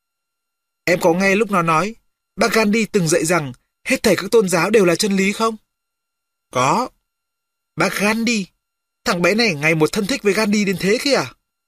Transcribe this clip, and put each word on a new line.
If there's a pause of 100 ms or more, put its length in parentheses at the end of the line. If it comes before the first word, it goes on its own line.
(840)
"Em
có
nghe
lúc
nó
nói, (400)
bác
Gandhi
từng
dạy
rằng (320)
hết
thảy
các
tôn
giáo
đều
là
chân
lý
không?" (920)
Có. (880)
Bác
Gandhi, (600)
thằng
bé
này
ngày
một
thân
thích
với
Gandhi
đến
thế
kìa. (420)